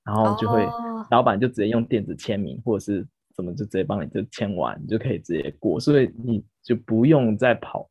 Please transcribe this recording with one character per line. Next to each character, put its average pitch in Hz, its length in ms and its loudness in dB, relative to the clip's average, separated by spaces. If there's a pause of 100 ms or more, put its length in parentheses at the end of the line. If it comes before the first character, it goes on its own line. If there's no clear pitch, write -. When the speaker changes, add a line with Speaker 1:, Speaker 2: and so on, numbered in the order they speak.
Speaker 1:
然 104 140 -4
后 151 240 4
就 - 80 0
会， - 160 4
Speaker 2:
哦。 226 460 -8
Speaker 1:
老 120 120 6
板 110 160 2
就 123 80 2
直 123 100 -4
接 104 120 0
用 117 160 0
电 113 200 -2
子 - 120 -8
签 101 240 -4
名 80 240 -8
或 110 140 0
者 92 60 -8
是 92 220 -4 (300)
什 92 80 -8
么， 87 80 -8
就 104 140 -6
直 104 60 -10
接 95 120 0
帮 98 180 -4
你 73 60 -8
就 - 220 -4
签 104 260 -4
完， 62 260 -4
你 - 40 -12
就 110 120 -2
可 120 140 -2
以 87 60 -2
直 - 160 -6
接 73 260 -4
过。 101 180 0
所 147 220 4
以 127 100 2 (140)
你 117 180 0 (200)
就 123 120 0
不 110 300 2
用 127 320 6
再 120 180 4
跑， - 360 -8